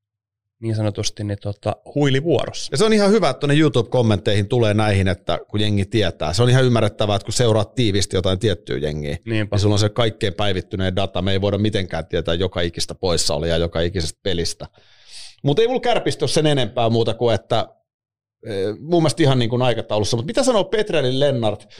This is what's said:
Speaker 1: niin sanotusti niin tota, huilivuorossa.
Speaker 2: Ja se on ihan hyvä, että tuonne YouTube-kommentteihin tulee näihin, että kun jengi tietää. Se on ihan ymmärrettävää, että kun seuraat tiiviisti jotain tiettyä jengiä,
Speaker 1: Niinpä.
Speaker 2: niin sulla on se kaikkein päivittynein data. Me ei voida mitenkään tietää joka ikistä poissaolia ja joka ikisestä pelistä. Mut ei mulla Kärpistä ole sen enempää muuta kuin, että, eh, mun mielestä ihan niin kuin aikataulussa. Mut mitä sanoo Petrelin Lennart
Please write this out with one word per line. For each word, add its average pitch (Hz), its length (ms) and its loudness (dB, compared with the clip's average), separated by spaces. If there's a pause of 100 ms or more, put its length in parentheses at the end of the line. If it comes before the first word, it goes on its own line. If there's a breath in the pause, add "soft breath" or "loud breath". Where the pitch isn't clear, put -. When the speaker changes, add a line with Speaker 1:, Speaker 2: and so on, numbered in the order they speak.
(600)
Speaker 1:
niin 113 160 -4
sanotusti 107 480 -4
niin 101 180 -6
tota, 104 340 -6 (180)
huilivuorossa. 143 800 0
Speaker 2:
Ja 135 60 -2
se 185 60 2
on 220 80 4
ihan 202 180 4
hyvä, 190 200 4
että 127 100 -6
tuonne 143 140 2
YouTube-kommentteihin 110 960 2
tulee 113 260 2
näihin, 101 340 2
että 85 300 -2 (100)
kun 104 120 -4
jengi 104 240 0
tietää. 85 480 -2
Se 101 100 0
on 123 80 4
ihan 127 140 6
ymmärrettävää, 110 520 2
että 98 80 -6
kun 113 80 -8
seuraat 110 420 0
tiiviisti 101 420 0
jotain 92 220 0
tiettyä 92 400 -2
jengiä, 76 380 -4 (100)
Speaker 1:
Niinpä. 107 300 -2
Speaker 2:
niin 101 40 0
sulla 104 140 2
on 101 40 2
se 107 100 2
kaikkein 110 460 -2
päivittynein 92 640 -2
data. 92 260 -2
Me 98 100 0
ei 98 80 0
voida 101 180 0
mitenkään 95 480 -2
tietää 85 280 -2
joka 90 260 -2
ikistä - 340 -4
poissaolia 85 560 -2
ja 82 60 0
joka 82 240 -2
ikisestä 85 420 -4
pelistä. 87 440 -6 (760 loud breath)
Mut 139 160 0
ei 226 100 4
mulla 247 120 -2
Kärpistä 220 440 -2
ole 135 60 0
sen 156 160 2
enempää 123 440 0
muuta 113 240 2
kuin, 117 200 0
että, 107 340 -2 (800)
eh, 104 340 -4
mun 165 220 0
mielestä 156 200 0
ihan 135 160 4
niin 117 120 0
kuin 123 120 0
aikataulussa. 110 540 0
Mut 117 100 -4
mitä 233 160 0
sanoo 233 220 2
Petrelin 160 560 -2
Lennart 120 480 0 (120 loud breath)